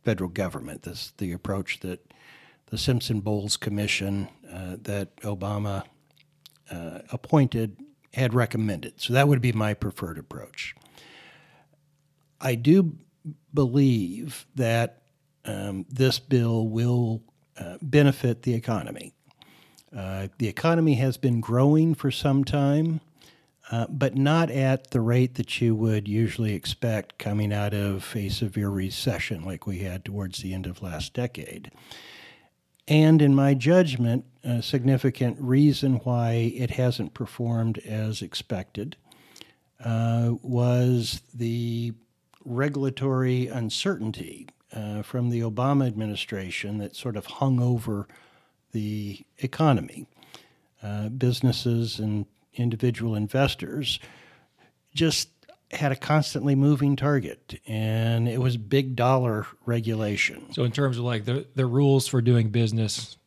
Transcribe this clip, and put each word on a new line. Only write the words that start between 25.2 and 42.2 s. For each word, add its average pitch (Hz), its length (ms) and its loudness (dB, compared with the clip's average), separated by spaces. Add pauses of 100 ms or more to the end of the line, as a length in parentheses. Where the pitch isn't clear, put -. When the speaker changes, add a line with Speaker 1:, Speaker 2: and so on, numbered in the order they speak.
Speaker 1:
that - 260 -6
you 117 140 4
would 107 320 0
usually 107 480 0
expect - 640 -6
coming 104 340 -2
out 104 200 -2
of 101 420 -4
a 101 140 -4
severe 101 400 -2
recession 95 720 -4
like 90 240 -10
we 95 120 -6
had 92 240 -8
towards 101 360 -8
the 95 160 -8
end 92 100 -6
of 90 160 -10
last 80 320 -10
decade. - 560 -8 (1160)
And 156 340 8
in 139 120 6
my 139 200 6
judgment, 131 720 2 (180)
a 120 180 -2
significant 127 800 0
reason 135 640 4
why 117 500 0
it 123 180 -4
hasn't 123 420 -2
performed 113 640 -4
as 107 420 -6
expected, 104 760 -8 (840)
uh, 117 480 0 (100)
was 123 800 2 (120)
the 117 600 -4 (500)